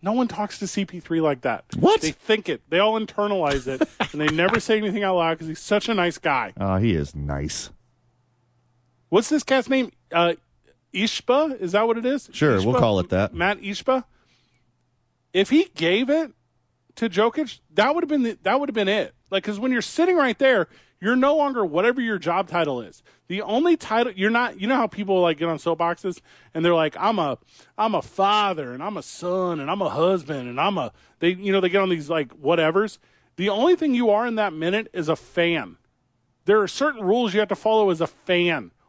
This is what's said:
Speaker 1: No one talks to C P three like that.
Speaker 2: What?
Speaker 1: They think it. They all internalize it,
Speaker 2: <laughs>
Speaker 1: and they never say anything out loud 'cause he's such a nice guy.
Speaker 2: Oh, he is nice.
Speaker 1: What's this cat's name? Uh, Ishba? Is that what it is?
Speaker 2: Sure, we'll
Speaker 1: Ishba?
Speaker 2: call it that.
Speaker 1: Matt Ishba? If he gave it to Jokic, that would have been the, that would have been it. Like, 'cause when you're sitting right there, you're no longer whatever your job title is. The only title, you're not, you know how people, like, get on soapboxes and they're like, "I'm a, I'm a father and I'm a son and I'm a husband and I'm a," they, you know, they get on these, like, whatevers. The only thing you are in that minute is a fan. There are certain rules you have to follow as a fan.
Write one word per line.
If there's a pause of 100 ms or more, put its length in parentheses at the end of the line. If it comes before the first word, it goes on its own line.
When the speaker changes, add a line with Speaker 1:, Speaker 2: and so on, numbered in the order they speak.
Speaker 1:
No
one
talks
to
C
P
three
like
that. (120)
Speaker 2:
What?
Speaker 1:
They
think
it.
They
all
internalize
it, (180)
Speaker 2:
<laughs>
Speaker 1:
and
they
never
say
anything
out
loud
'cause
he's
such
a
nice
guy.
Speaker 2:
Oh,
he
is
nice. (1400)
Speaker 1:
What's
this
cat's
name? (220)
Uh, (580)
Ishba?
Is
that
what
it
is?
Speaker 2:
Sure,
we'll
Speaker 1:
Ishba?
Speaker 2:
call
it
that.
Speaker 1:
Matt
Ishba? (1300)
If
he (100)
gave
it (640)
to
Jokic, (140)
that
would
have
been
the,
that
would
have
been
it. (160)
Like,
'cause
when
you're
sitting
right
there, (340)
you're
no
longer
whatever
your
job
title
is. (240)
The
only
title,
you're
not,
you
know
how
people,
like,
get
on
soapboxes (320)
and
they're
like,
"I'm
a, (400)
I'm
a
father
and
I'm
a
son
and
I'm
a
husband
and
I'm
a," (260)
they,
you
know,
they
get
on
these,
like, (120)
whatevers. (380)
The
only
thing
you
are
in
that
minute
is
a
fan. (680)
There
are
certain
rules
you
have
to
follow
as
a
fan. (180)